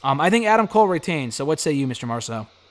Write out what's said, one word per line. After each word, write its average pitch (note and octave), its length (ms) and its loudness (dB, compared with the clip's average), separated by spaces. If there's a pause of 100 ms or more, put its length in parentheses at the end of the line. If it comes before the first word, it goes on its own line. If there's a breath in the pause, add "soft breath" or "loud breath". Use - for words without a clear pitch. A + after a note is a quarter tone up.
um, C#3 160 0
I E3+ 120 2
think A3+ 160 2
Adam A3 200 4
Cole G#3+ 200 4
retains. D#3 480 -2
So C#3 100 -6
what D#3 140 -2
say D#3 120 -2
you, C#3 140 0
Mister B2 220 -6
Marceau? A2+ 400 -8 (240)